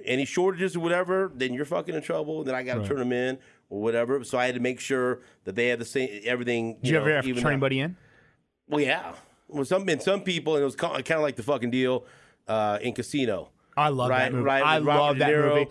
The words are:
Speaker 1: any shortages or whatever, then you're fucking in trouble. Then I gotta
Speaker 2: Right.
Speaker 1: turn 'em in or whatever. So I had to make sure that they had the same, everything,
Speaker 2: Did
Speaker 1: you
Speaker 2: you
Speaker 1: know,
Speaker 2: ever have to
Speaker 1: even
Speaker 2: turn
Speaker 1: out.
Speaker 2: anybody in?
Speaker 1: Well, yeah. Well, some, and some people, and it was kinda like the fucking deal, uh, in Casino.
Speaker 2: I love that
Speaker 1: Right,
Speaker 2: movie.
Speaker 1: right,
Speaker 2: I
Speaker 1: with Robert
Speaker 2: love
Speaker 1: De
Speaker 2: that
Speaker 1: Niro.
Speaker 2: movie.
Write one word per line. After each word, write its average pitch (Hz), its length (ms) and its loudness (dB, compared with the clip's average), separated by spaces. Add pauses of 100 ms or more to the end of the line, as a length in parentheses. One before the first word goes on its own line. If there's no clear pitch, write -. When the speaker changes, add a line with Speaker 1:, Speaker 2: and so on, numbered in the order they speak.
Speaker 1:
any 131 220 0
shortages 180 500 0
or 170 40 -2
whatever, 180 540 0
then 127 200 -2
you're 143 100 -4
fucking 165 300 -4
in 151 80 -4
trouble. 156 420 -4
Then 131 100 -2
I 127 80 -4
gotta 123 180 -4
Speaker 2:
Right. 101 80 -4
Speaker 1:
turn 135 120 -2
'em 123 120 0
in 127 260 -2 (320)
or 101 100 -6
whatever. 117 440 0
So - 120 -4
I 123 80 2
had 127 120 0
to 120 40 -4
make 123 200 -2
sure 127 420 -2 (220)
that 95 100 -8
they 120 140 2
had 120 100 0
the 117 80 -8
same, 107 380 -4
everything, 117 500 -2
Speaker 2:
Did - 80 -18
Speaker 1:
you 131 60 0
Speaker 2:
you 147 40 2
Speaker 1:
know, 156 140 4
Speaker 2:
ever 151 80 2
have 135 100 0
to 131 60 -2
Speaker 1:
even 123 120 -2
Speaker 2:
turn 123 80 2
Speaker 1:
out. - 40 0
Speaker 2:
anybody 135 260 0
in? 170 160 -4 (720)
Speaker 1:
Well, 147 120 0
yeah. 147 340 0 (340)
Well, 139 160 -2
some, 185 240 0
and 156 140 0
some 196 200 2
people, 165 340 0
and 143 60 2
it - 40 2
was 127 100 -4
kinda 160 440 -2
like 143 160 0
the 117 60 -8
fucking 120 280 0
deal, 127 340 2 (440)
uh, 107 340 0
in 120 100 -4
Casino. 117 560 -2 (260)
Speaker 2:
I 151 140 2
love 127 220 0
that 127 40 4
Speaker 1:
Right, 127 180 2
Speaker 2:
movie. 127 120 0
Speaker 1:
right, 135 180 4
Speaker 2:
I 156 180 4
Speaker 1:
with 147 80 0
Robert 147 120 6
Speaker 2:
love 147 140 4
Speaker 1:
De 131 60 -2
Speaker 2:
that 147 100 4
Speaker 1:
Niro. 151 240 4
Speaker 2:
movie. 143 160 2